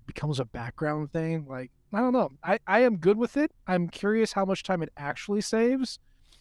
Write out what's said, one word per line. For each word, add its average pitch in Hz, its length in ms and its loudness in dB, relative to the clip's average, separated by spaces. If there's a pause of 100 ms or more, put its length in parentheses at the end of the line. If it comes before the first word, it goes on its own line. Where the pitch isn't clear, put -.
becomes 147 340 -4
a 123 60 -2
background 151 680 -6
thing. 160 360 -4
Like, 127 240 -10 (220)
I 202 60 0
don't 247 140 2
know. 196 180 2 (120)
I, 190 240 2
I 202 140 6
am 240 160 4
good 185 200 4
with 233 180 -2
it. 302 160 2 (160)
I'm 180 220 0
curious 214 440 0
how 196 120 0
much 190 180 -2
time 180 200 -2
it 151 120 -8
actually 151 460 -4
saves. 240 580 0 (420)